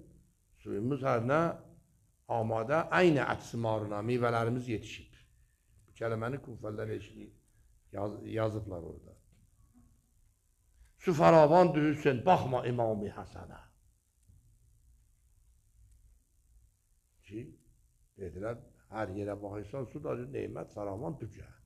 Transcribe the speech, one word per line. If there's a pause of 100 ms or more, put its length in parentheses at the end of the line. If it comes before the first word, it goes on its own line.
(580)
suyumuz
hər
nə (880)
amadə,
aynı
ətsimarına, (100)
meyvələrimiz
yetişib." (760)
Bu
kəlməni
kufələr
eşləyib, (580)
yaz-,
yazıblar
orada. (1800)
"Su
faravan
Hüseyin,
baxma
İmam-ı
Həsənə." (3500)
Ki, (580)
dedilər, (320)
"Hər (120)
yerə
baxırsan,
su
da
nemət
faravan
dücə." (160)